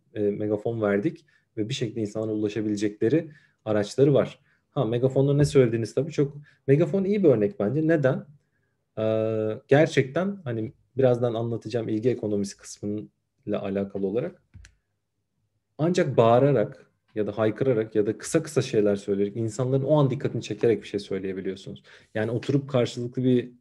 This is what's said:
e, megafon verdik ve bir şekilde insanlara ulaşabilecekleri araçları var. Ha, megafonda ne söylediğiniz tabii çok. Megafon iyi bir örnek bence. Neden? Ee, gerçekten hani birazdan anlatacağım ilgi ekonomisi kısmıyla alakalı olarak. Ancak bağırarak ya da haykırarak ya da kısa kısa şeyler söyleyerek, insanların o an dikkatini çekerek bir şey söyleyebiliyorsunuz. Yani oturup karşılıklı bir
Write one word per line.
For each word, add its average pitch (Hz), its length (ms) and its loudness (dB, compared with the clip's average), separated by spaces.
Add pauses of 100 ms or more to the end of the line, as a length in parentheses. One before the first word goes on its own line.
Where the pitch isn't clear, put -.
(140)
e, 107 60 -8
megafon 104 640 -2
verdik 101 440 -2 (300)
ve 110 120 -4
bir 135 60 -6
şekilde 113 260 -6
insanlara 110 320 -6
ulaşabilecekleri 107 960 -2 (340)
araçları 107 500 2
var. 127 260 0 (300)
Ha, 135 140 -2
megafonda 131 500 2
ne 147 100 4
söylediğiniz 117 500 4
tabii 147 180 -2
çok. 143 240 -2 (300)
Megafon 151 380 2
iyi 202 200 0
bir 165 40 8
örnek 104 320 2
bence. 135 280 0
Neden? 156 380 2 (720)
Ee, 110 600 -2 (100)
gerçekten 160 760 2
hani 113 280 -6 (240)
birazdan 123 380 2
anlatacağım 117 540 -4
ilgi 113 220 0
ekonomisi 104 460 -4
kısmıyla 104 520 -10 (540)
alakalı 98 440 -4
olarak. 123 360 -4 (1400)
Ancak 160 380 0
bağırarak 123 680 4 (280)
ya 107 120 -2
da 104 120 -6
haykırarak 110 560 0
ya 104 120 2
da 110 120 -4
kısa - 240 -2
kısa 131 200 -2
şeyler 104 340 2
söyleyerek, 101 400 -4
insanların 127 480 -2
o 151 140 2
an 139 120 4
dikkatini 117 320 -4
çekerek 107 400 0
bir - 60 -18
şey 101 120 -4
söyleyebiliyorsunuz. 95 800 -8 (320)
Yani 110 160 -2
oturup 135 400 -2
karşılıklı 120 540 -2
bir 123 360 2